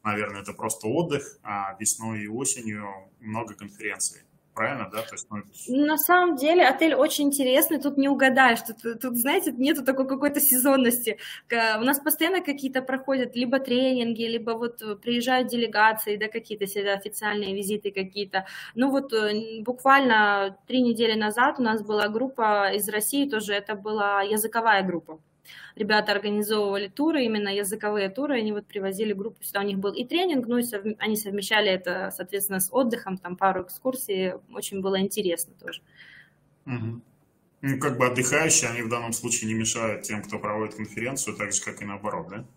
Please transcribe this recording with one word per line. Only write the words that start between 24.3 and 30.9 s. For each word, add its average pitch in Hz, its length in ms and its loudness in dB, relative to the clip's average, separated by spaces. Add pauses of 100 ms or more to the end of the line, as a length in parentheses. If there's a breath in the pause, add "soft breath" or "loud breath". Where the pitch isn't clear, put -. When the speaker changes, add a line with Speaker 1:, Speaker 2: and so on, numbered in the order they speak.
Speaker 2:
группа. 170 360 -6 (560 loud breath)
Ребята 208 360 2
организовывали 208 760 0
туры, 320 340 2
именно 208 260 0
языковые 202 600 -2
туры, 269 300 -2
они 214 120 -2
вот 208 160 -6
привозили 196 460 -4
группу 202 300 -8
сюда, - 180 -4
у - 20 -2
них 196 160 -2
был 190 140 -2
и 247 120 -6
тренинг, 294 420 0
ну 240 100 0
и 240 60 0
совм-, 214 360 -6